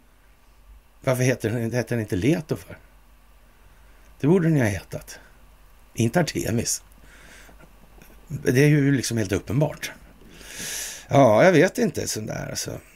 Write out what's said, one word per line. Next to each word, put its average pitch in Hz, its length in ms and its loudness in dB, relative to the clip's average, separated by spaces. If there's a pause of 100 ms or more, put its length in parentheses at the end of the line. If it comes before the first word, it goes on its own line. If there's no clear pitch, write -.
(1040)
Varför 127 200 0
heter 123 260 0
den, 113 220 -4
heter 123 240 -4
den 117 40 -2
inte 107 160 -4
Leto 147 400 -2
för? - 220 -14 (1400)
Det 135 80 -2
borde 165 200 4
den 160 100 2
ju 131 60 2
ha 107 60 2
hetat. - 500 -10 (720)
Inte 117 260 0
Artemis. - 640 -4 (1400)
Det 131 360 0
är 151 40 6
ju 143 240 4
liksom 117 260 -2
helt 101 140 -2
uppenbart. 117 600 -2 (1160)
Ja, 123 360 6
jag 185 80 6
vet 165 260 4
inte 196 300 -2
sån 107 180 -6
där, - 240 -10
alltså. - 300 -10 (160)